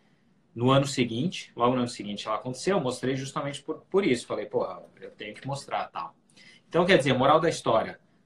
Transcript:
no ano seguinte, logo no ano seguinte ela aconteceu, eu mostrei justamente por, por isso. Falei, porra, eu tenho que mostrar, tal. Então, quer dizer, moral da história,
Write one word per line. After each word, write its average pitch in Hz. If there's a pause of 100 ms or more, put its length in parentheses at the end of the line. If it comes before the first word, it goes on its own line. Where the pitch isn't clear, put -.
(540)
no 123
ano 139
seguinte, 127
logo 117
no 123
ano 120
seguinte 101
ela 107
aconteceu, 151
eu 175
mostrei 127
justamente 139
por, -
por 196
isso. 123
Falei, 104
porra, 92 (180)
eu 98
tenho 104
que -
mostrar, 110
tal. 87 (540)
Então, 170
quer 180
dizer, 131
moral 139
da 165
história, - (280)